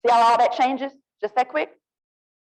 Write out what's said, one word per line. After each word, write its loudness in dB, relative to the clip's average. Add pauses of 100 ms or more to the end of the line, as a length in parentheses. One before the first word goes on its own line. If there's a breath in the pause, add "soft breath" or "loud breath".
See 0
how 4
all 2
that 2
changes -4 (300)
just -10
that -2
quick? -6 (760)